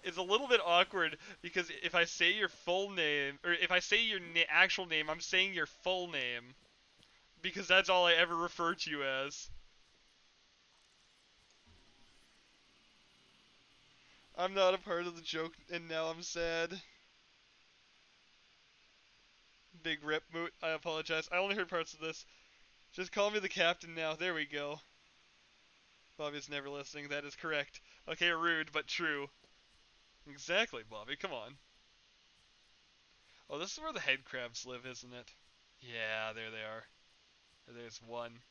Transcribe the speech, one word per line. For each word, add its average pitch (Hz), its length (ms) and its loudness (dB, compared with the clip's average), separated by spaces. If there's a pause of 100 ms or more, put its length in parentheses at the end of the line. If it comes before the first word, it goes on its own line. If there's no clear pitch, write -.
it's 175 140 -6
a 180 60 -2
little 214 260 2
bit 240 160 8
awkward 170 520 6 (260)
because 175 280 -2 (120)
if 175 120 -2
I 170 100 8
say 175 280 4
your 208 160 2
full 190 420 0
name, 147 540 0
or 175 80 2
if 170 180 2
I 180 80 4
say 208 240 4
your 220 180 0
na-, 170 280 2
actual 180 380 4
name, 156 240 0
I'm 156 100 -2
saying 190 340 2
your 160 120 0
full 180 420 -2
name. 123 460 -4 (880)
Because 185 260 -6
that's 185 200 8
all 180 180 6
I 170 80 8
ever 170 200 4
refer 170 400 0
to 170 160 -4
you 143 140 -2
as. 135 460 -4 (4000)
I'm 185 140 2
not 190 220 6
a 190 40 -2
part 175 280 -2
of 170 100 -8
the 165 60 -14
joke, 160 320 -4 (180)
and 170 160 -6
now 160 180 -2
I'm 165 160 -6
sad. 165 560 -2 (3000)
Big 156 220 -4
rip, 156 280 0
Moot. 165 200 -6 (100)
I 165 80 -2
apologize. 160 640 -2
I 175 60 0
only 196 180 0
heard 185 120 -2
parts 170 260 -4
of 156 60 -20
this. 160 260 -8 (680)
Just 180 200 -8
call 208 180 4
me 214 80 -2
the 185 100 -2
captain 170 460 0
now. 160 200 -2
There 175 200 -2
we 156 100 -2
go. 147 360 -6 (1400)
Bobby's 147 320 -8
never 139 180 -6
listening. 143 400 -10
That 143 160 -4
is 143 100 -10
correct. 151 460 -4 (280)
Okay, 175 220 2
rude, 165 420 2
but 151 140 -2
true. 147 420 -2 (1000)
Exactly, 147 600 -2
Bobby. 110 260 -8
Come 190 160 -6
on. 127 240 -8 (1900)
Oh, 147 100 -8
this 185 140 -6
is - 60 -10
where 311 140 -6
the 233 80 -6
head 131 240 0
crabs 120 420 -8
live, 123 180 -10
isn't 123 300 -14
it? 123 180 -16 (480)
Yeah, 110 540 -4
there 113 160 -8
they 110 120 -10
are. 110 220 -10 (840)
There's 120 340 -14
one. 117 380 -10 (100)